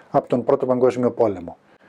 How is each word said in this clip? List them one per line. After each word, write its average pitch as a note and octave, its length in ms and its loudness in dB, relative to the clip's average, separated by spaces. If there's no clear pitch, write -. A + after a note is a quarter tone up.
από - 180 0
τον A#2+ 160 -2
Πρώτο C3+ 220 0
Παγκόσμιο B2 460 2
Πόλεμο. F#2+ 460 -2